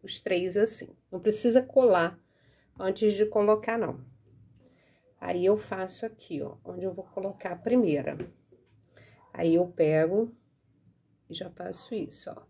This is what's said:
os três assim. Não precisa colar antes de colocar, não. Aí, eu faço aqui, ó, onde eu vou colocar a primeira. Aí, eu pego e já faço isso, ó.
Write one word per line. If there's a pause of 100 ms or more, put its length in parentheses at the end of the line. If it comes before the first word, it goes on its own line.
os
três
assim. (220)
Não
precisa
colar (580)
antes
de
colocar,
não. (1200)
Aí,
eu
faço
aqui,
ó,
onde
eu
vou
colocar
a
primeira. (1160)
Aí,
eu
pego (960)
e
já
faço
isso,
ó.